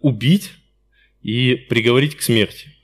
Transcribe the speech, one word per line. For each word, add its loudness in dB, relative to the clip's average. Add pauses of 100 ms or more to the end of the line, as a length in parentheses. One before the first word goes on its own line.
«убить», 0 (720)
и 0
приговорить 0
к -14
смерти. -2